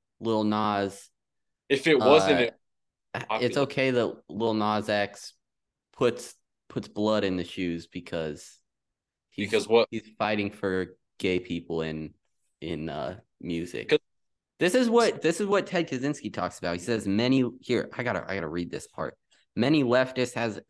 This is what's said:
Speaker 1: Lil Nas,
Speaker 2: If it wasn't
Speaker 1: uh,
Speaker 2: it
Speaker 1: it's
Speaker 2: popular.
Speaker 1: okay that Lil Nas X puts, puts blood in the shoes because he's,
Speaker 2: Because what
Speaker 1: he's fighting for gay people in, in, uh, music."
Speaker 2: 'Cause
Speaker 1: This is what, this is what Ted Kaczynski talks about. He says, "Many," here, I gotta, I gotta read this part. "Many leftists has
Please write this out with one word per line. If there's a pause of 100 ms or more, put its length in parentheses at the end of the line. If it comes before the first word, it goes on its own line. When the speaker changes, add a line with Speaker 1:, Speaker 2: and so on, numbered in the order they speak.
(200)
Speaker 1:
Lil
Nas, (600)
Speaker 2:
If
it
wasn't
Speaker 1:
uh,
Speaker 2:
it (600)
Speaker 1:
it's
Speaker 2:
popular.
Speaker 1:
okay
that (120)
Lil
Nas
X (580)
puts, (360)
puts
blood
in
the
shoes
because (720)
he's,
Speaker 2:
Because
what
Speaker 1:
he's
fighting
for (240)
gay
people
in, (460)
in,
uh, (200)
music."
Speaker 2:
'Cause (580)
Speaker 1:
This
is
what,
this
is
what
Ted
Kaczynski
talks
about.
He
says,
"Many," (160)
here,
I
gotta,
I
gotta
read
this
part. (400)
"Many
leftists
has (100)